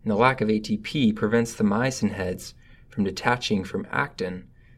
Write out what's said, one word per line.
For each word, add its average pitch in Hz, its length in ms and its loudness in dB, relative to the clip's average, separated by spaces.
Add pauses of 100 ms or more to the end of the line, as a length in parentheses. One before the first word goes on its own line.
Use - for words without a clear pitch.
And 107 80 -4
the 104 60 2
lack 127 240 4
of 107 100 2
A 107 80 4
T 107 200 -2
P 123 340 2
prevents 117 420 0
the - 80 -2
myosin 107 500 0
heads 92 420 -6 (340)
from - 160 -2
detaching 107 580 0
from - 280 -6
actin, 92 580 -4 (300)